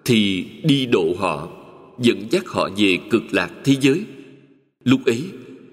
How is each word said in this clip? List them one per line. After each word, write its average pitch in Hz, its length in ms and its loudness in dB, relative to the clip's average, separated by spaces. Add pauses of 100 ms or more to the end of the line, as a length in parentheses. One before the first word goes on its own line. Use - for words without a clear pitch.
thì 101 400 2 (200)
đi 139 220 2
độ 90 320 2
họ, 82 300 -4 (520)
dẫn 107 300 2
dắt 196 160 -2
họ 87 300 -2
về 98 220 2 (120)
cực 113 200 2
lạc 90 200 -2 (140)
thế 139 160 4
giới. 135 220 2 (840)
Lúc 131 200 2
ấy, 101 200 0 (480)